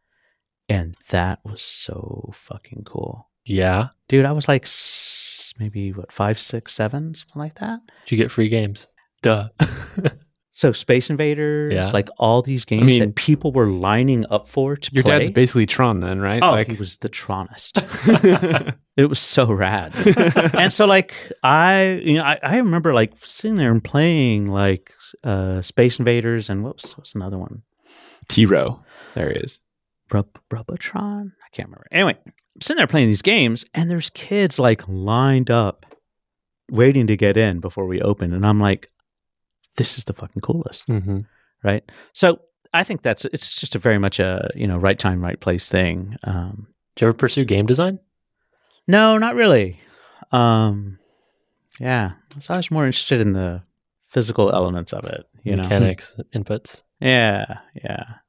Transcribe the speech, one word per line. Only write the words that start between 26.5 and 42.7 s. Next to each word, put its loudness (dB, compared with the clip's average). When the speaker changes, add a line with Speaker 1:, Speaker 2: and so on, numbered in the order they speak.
Speaker 1:
what -14
was, -20
what's -18
another -8
one? -12
Speaker 3:
T-Row. 2
There -4
he -4
is. -14
Speaker 1:
Rub-, -4
Robotron? -10
I -20
can't -12
remember. -20
Anyway, 0
I'm -20
sitting -4
there 2
playing 2
these 2
games, 2
and -2
there's -4
kids, -2
like, 2
lined 0
up 0
waiting 4
to 2
get 2
in 0
before -6
we -4
open. -2
And 0
I'm 4
like, 0
this -2
is -12
the -10
fucking -12
coolest. -6
Speaker 2:
Mm-hmm. -4
Speaker 1:
Right? -2
So 2